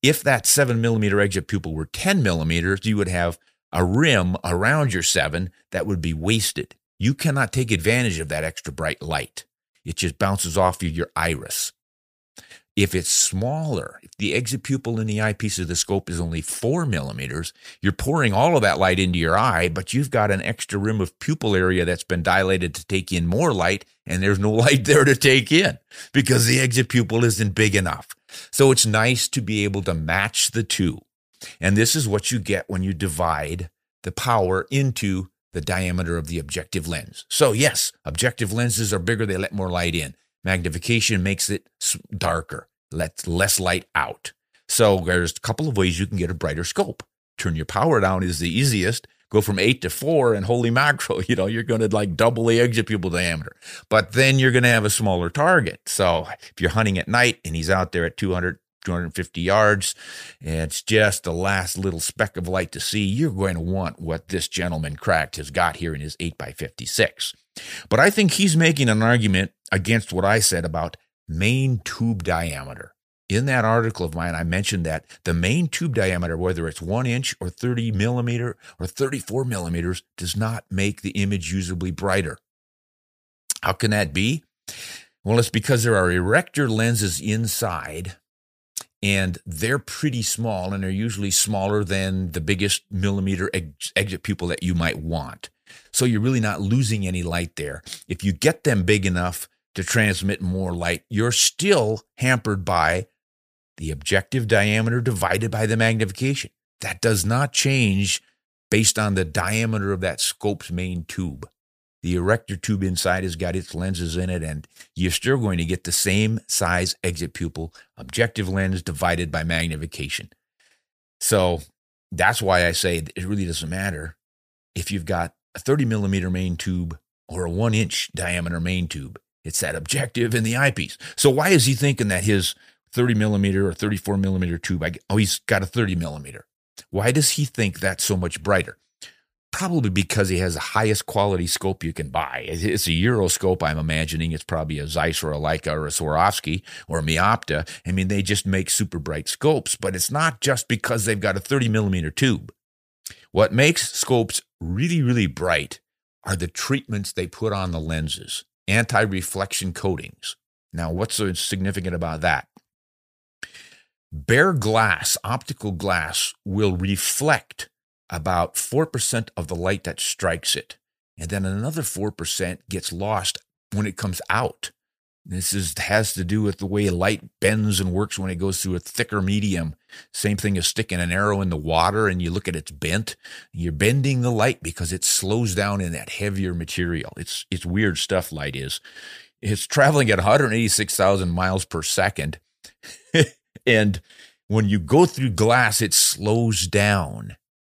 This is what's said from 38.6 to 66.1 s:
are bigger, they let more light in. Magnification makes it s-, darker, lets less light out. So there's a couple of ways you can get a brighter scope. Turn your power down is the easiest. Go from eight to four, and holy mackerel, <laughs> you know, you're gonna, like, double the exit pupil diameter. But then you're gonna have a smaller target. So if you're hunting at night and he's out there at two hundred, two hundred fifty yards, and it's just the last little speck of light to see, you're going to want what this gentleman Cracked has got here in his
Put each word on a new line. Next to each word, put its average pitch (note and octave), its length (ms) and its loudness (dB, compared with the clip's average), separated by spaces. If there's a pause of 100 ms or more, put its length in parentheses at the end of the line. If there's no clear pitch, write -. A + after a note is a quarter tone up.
are G2 60 0
bigger, G#2+ 260 0
they F#2+ 120 -2
let G2 160 -4
more F#2+ 160 -2
light F2 260 0
in. D2 200 -4 (280)
Magnification F#2 800 0
makes G2 260 -2
it - 180 -6 (140)
s-, - 160 -2 (180)
darker, E2+ 520 -4 (240)
lets D#2 360 -6
less F2+ 320 2
light F2+ 260 0 (100)
out. - 380 -4 (340)
So G#2 300 6
there's F2 340 2
a - 80 -10
couple D3+ 280 -2
of B2+ 100 -2
ways F2+ 220 2
you G2 80 0
can G#2 100 -6
get F2 120 -2
a F2+ 60 -4
brighter D#2 280 -4
scope. - 400 -4 (340)
Turn E2+ 180 -2
your D#2 100 -4
power C3 340 2
down F#2+ 240 2
is F2 160 -2
the E2+ 100 0
easiest. A2 580 0 (240)
Go G#2 100 6
from G2+ 160 0
eight A2+ 240 4
to F2+ 80 -2
four, C3+ 440 2
and G2+ 120 -2
holy A#2+ 240 2
mackerel, C3+ 540 2
<laughs> - 40 -8
you B2 80 2
know, F#2+ 120 0
you're A2+ 160 -2
gonna, A2 240 0
like, G2+ 280 0
double A#2 300 4
the A#2 140 6
exit A#2 280 4
pupil F#2+ 220 0
diameter. E2+ 460 -2 (340)
But G#2+ 240 4
then C3+ 260 6
you're C3 120 6
gonna B2 180 6
have A2+ 160 4
a G#2 40 4
smaller F2+ 400 0
target. D3 580 2
So E2+ 400 2 (140)
if - 200 -12
you're F2 80 4
hunting G2+ 300 2
at - 80 -4
night A#2+ 360 2
and D#2+ 120 -6
he's D#2+ 140 -2
out F#2 220 2
there E2+ 140 0
at E2 100 -4
two F#2 180 -2
hundred, F2+ 260 -2 (240)
two - 80 -4
hundred E2+ 240 -4
fifty E2+ 260 -6
yards, G2+ 540 4 (440)
and D#2+ 220 -4
it's D#2 220 -6
just G#2+ 400 4
the E2+ 100 -2
last F#2 420 -2
little F#2 240 -4
speck - 380 -4
of F2 100 -6
light F#2 260 -2
to - 60 -12
see, G#2+ 240 -2
you're A#2+ 280 0
going F#2+ 240 -2
to E2 60 -4
want F2+ 380 -4
what E2 280 -6
this F#2 200 -4
gentleman D#2+ 480 -4
Cracked - 420 0
has D2 120 -10
got D#2+ 280 0
here E2 180 -6
in C#2+ 60 -10
his D2+ 180 -10